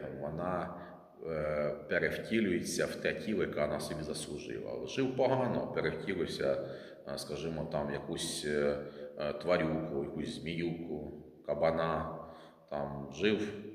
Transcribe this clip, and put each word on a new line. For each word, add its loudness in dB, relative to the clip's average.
вона, -2
е, 2
перевтілюється 4
в -2
те 2
тіло, 2
яке 0
вона 2
собі -4
заслужила. -4
Жив 0
погано, 4
перевтілився, 0
е, -4
скажімо, -4
там, 0
якусь, -2
е, 4
е, 0
тварюку, 2
якусь -4
зміюку, -4
кабана, 2
там, -4
жив, 2